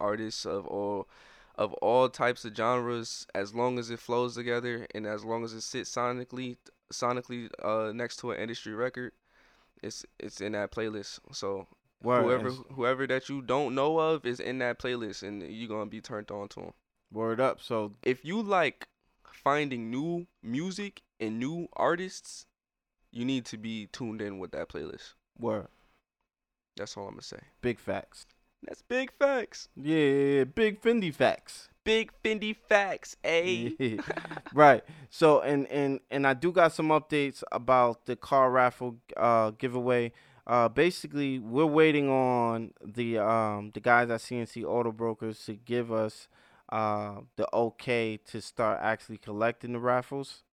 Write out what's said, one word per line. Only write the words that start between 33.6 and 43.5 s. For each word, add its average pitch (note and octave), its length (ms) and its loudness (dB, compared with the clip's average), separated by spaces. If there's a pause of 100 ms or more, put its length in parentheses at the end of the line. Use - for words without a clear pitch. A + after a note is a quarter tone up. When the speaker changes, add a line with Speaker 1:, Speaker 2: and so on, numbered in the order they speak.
Speaker 2:
Yeah. A2+ 220 0 (260)
<laughs> - 260 -12
Right. C#3+ 300 10 (260)
So, D3+ 320 8
and, C#3+ 260 2
and, C#3 320 0 (120)
and C#3 160 2
I C3+ 60 6
do C#3+ 180 0
got E3 220 6
some D#3 160 0
updates D3 520 0 (100)
about A#2+ 540 4
the B2 100 -4
car C3 360 4
raffle, B2 460 2 (180)
uh, A2+ 360 4
giveaway. A#2+ 600 0 (340)
Uh, A#2 220 4
basically, C#3+ 720 0
we're A#2+ 260 2
waiting D3+ 440 6
on A#2+ 640 2 (100)
the, A2+ 360 -2
um, G#2+ 540 2